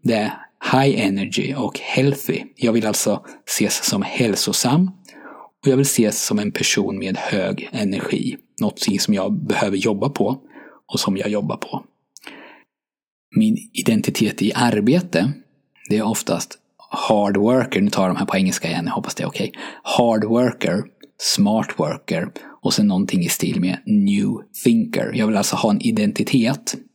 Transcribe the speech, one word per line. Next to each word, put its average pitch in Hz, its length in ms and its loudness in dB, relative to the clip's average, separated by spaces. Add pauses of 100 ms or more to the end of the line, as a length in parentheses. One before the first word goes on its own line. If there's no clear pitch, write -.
det 117 120 2
är 107 180 0 (400)
high 127 340 4
energy 98 480 -2
och 107 240 -6
healthy. 135 640 -2 (140)
Jag 113 160 0
vill 113 140 2
alltså 104 380 -2 (240)
ses - 360 -2
som 101 180 -2
hälsosam 123 880 0 (720)
och 139 60 4
jag 131 80 6
vill 139 60 4
ses 113 440 2
som 104 120 0
en 104 140 -2
person - 460 0
med - 180 -4
hög - 560 -4
energi. - 640 -2 (240)
Något - 200 -2 (200)
som - 140 2
jag 101 320 0
behöver 101 300 0
jobba 104 320 0
på 135 300 -2 (540)
och - 80 -2
som 95 160 -2
jag 101 120 -4
jobbar 104 280 -2
på. - 280 -10 (1500)
Min 107 360 2
identitet - 680 0
i 104 120 2
arbete, 120 760 2 (560)
det 104 80 2
är 110 60 0
oftast - 560 -4 (500)
hard 104 280 4
worker. 113 440 4
Nu 101 100 4
tar - 120 0
jag 92 80 4
de 87 60 0
här 92 100 -2
på - 100 -2
engelska 92 320 0
igen, 82 180 -4
jag - 60 -4
hoppas - 220 -6
det - 80 -6
är - 40 -4
okej. - 260 -6 (300)
Hard 113 420 2
worker, 113 600 0 (340)
smart 107 580 0
worker 82 520 -4 (340)
och - 120 0
sen 104 120 4
någonting 95 340 2
i 85 80 0
stil - 320 -2
med 180 260 0
new 202 420 2 (360)
thinker. - 500 2
Jag 110 120 0
vill 107 100 2
alltså - 200 0
ha 110 140 2
en 104 100 2
identitet 110 960 0 (200)